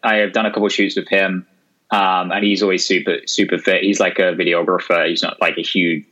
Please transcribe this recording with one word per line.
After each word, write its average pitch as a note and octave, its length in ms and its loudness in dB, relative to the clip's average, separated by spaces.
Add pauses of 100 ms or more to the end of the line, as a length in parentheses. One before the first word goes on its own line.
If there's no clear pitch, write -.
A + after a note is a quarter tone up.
I A2 140 2
have G#2 160 2
done A2+ 120 0
a G#2 40 0
couple G#2 180 0
of F#2+ 60 0
shoots G2 220 0
with F#2 140 -4
him, F#2+ 360 0 (460)
um, F#2 400 0
and G2+ 120 -2
he's G2+ 200 2
always F#2 220 0
super, F2+ 400 0
super - 320 0
fit. - 260 0
He's, G2 160 0
like, F#2 180 0
a F2+ 160 2
videographer. E2+ 760 0
He's D#2+ 120 -2
not, - 200 -4
like, E2 160 0
a E2 40 -6
huge, E2+ 500 -2